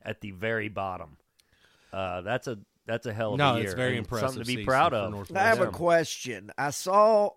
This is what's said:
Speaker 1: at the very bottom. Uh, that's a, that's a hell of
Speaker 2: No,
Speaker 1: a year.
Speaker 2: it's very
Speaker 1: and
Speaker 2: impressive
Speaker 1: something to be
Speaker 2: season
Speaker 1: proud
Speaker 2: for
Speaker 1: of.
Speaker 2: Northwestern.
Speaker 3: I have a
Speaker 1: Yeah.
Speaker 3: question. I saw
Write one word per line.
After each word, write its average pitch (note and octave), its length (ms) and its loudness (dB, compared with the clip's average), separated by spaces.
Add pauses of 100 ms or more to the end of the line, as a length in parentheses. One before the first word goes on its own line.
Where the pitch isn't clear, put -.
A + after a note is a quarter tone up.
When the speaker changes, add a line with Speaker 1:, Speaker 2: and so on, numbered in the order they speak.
Speaker 1:
at - 180 -10
the G#2 120 -12
very G#2+ 360 -2
bottom. F2+ 500 -8 (760)
Uh, F#2 280 -4
that's A2+ 260 -4
a, A#2+ 100 -8 (300)
that's A2+ 180 -4
a A#2 80 -6
hell G#2+ 200 -2
of - 40 -2
Speaker 2:
No, C#3+ 160 4
Speaker 1:
a A#2 40 0
year. G#2 80 -2
Speaker 2:
it's F#2+ 100 -4
very B2+ 160 0
Speaker 1:
and B2 80 -2
Speaker 2:
impressive A#2 300 -2
Speaker 1:
something B2 140 -8
to A#2 40 -8
be B2 60 -2
Speaker 2:
season A2 120 -4
Speaker 1:
proud C#3 280 4
Speaker 2:
for - 40 -2
Speaker 1:
of. G2+ 140 -2
Speaker 2:
Northwestern. G#2 260 -8
Speaker 3:
I G3 120 4
have - 120 4
a F#3 40 4
Speaker 1:
Yeah. A2 40 -4
Speaker 3:
question. B2 880 0
I C#3+ 140 0
saw G#3 640 6